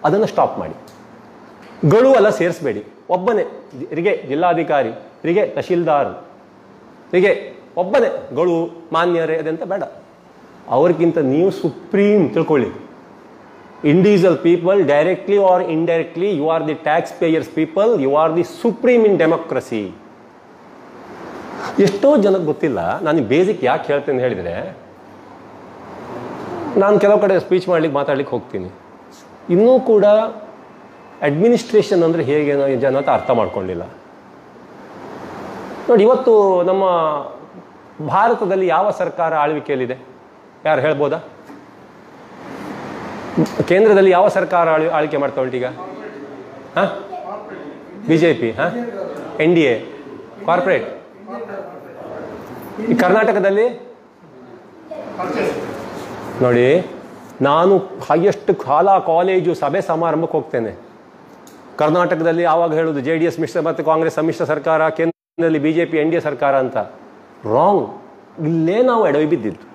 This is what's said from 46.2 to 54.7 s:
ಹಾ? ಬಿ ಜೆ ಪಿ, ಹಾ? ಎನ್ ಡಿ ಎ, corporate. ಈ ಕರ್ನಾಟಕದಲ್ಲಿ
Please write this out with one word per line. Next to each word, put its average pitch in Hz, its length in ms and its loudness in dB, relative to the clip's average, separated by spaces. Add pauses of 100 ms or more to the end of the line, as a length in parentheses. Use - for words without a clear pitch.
ಹಾ? - 320 -2 (1000)
ಬಿ 156 100 2
ಜೆ 160 160 4
ಪಿ, 113 180 -2
ಹಾ? 131 120 -4 (760)
ಎನ್ 165 160 4
ಡಿ 165 60 4
ಎ, 120 180 2 (680)
corporate. 175 580 -2 (1900)
ಈ - 40 4
ಕರ್ನಾಟಕದಲ್ಲಿ 202 840 2 (2500)